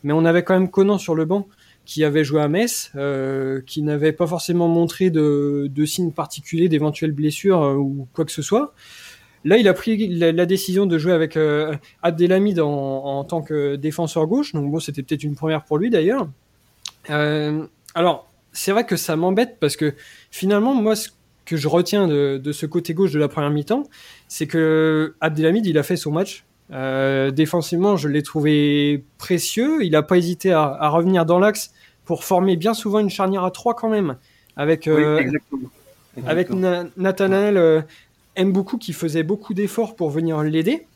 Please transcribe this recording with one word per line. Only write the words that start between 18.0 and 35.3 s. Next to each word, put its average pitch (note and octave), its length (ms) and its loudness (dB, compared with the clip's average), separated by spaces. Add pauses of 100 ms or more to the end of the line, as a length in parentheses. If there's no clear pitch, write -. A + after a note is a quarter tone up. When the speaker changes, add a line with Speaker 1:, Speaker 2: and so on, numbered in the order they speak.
Speaker 1:
c'est - 200 -4
vrai A#3 140 0
que F3+ 100 -2
ça D#3+ 200 -4
m'embête G3 440 0
parce D3 160 0
que D3 180 -2 (380)
finalement, G#3 420 0
moi, A3 220 2
ce A3 140 -10 (360)
que E3 100 -6
je D3 120 -2
retiens F3 400 2
de, C#3+ 360 0
de D3 80 -6
ce D3 140 -6
côté E3 300 -4
gauche F#3 160 2
de D3 80 0
la D3 80 2
première D3 240 -2
mi-temps, G#3 320 -2 (440)
c'est - 200 -8
que D#3 720 2
Abdelhamid, D#3+ 460 0
il D#3 100 2
a C#3+ 60 2
fait F#3 140 -2
son D3+ 140 -6
match. F3+ 340 -4 (260)
Euh, C3+ 580 0
défensivement, E3+ 680 0
je D3+ 120 -2
l'ai D3 160 0
trouvé D3 800 2 (160)
précieux. A#3 680 -2
Il D#3 100 0
a D3+ 60 4
pas F3+ 160 2
hésité F3+ 340 0
à, D#3 120 4
à D3 260 0
revenir E3+ 380 2
dans F3 100 4
l'axe G3+ 340 0 (340)
pour - 180 -6
former F#3 320 2
bien F#3+ 180 0
souvent G#3+ 240 -2
une G3+ 140 2
charnière F#3+ 320 -2
à F3+ 80 -2
trois A#3 240 -4
quand A3+ 140 -4
même. F#3 280 -2 (400)
Avec, D#3+ 300 0
Speaker 2:
Oui, D#3 60 2
Speaker 1:
euh, D3+ 260 2
Speaker 2:
exactement. C3+ 500 -4 (560)